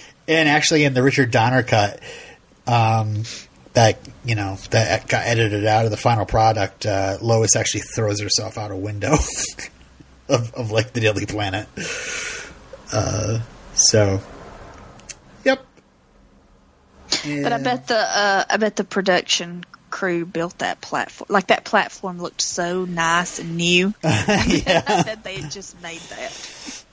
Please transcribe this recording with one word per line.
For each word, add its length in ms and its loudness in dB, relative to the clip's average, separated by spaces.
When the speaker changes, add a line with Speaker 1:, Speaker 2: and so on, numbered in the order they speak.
Speaker 1:
And 180 4
actually 360 4
in 100 4
the 80 4
Richard 300 4
Donner 320 4
cut, 360 2
um, 560 2
that, 240 6
you 120 0
know, 200 -4
that 380 2
got 180 0
edited 400 0
out 200 4
of 60 2
the 60 -4
final 300 2
product, 580 2
uh, 380 0
Lois 320 4
actually 260 -2
throws 260 -2
herself 380 -4
out 100 -8
a 80 -8
window 360 -2
<laughs> 1160 -6
of, 240 2
of, 180 -8
like, 220 -2
the 80 -2
Daily 240 0
Planet. 420 -4
Uh, 460 -2
so, 480 4
yep. 220 2
Speaker 2:
But 300 -4
I 20 -2
Speaker 1:
And 80 -6
Speaker 2:
bet 240 -4
the, 100 0
uh, 520 0
I 80 -2
bet 180 0
the 80 -4
production 800 -2
crew 360 -2
built 320 -6
that 240 -4
platform. 480 -8
Like, 180 2
that 160 2
platform 580 -4
looked 200 -8
so 420 -4
nice 560 -2
and 160 -8
new. 440 2
Speaker 1:
<laughs> 40 -14
Yeah. 800 2
Speaker 2:
<laughs> 40 -6
I 160 2
bet 200 -6
they 160 -10
had 120 -10
just 300 -16
made 200 -14
that. 920 -14